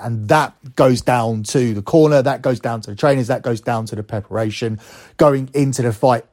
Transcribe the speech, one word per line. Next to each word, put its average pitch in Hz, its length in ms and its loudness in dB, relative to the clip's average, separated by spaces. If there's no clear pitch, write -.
And 113 240 -6
that 147 480 0
goes 131 260 4
down 113 420 -2
to 120 300 -2
the 101 80 -6
corner. 151 400 4
That 127 200 -2
goes 131 180 -2
down 117 220 -6
to 107 100 -14
the 101 60 -14
trainers. 139 300 0
That 127 160 -4
goes 117 180 -4
down 113 260 -4
to - 80 -10
the 107 80 -8
preparation 107 760 -6
going 139 380 2
into 135 280 0
the 120 120 0
fight. 120 380 0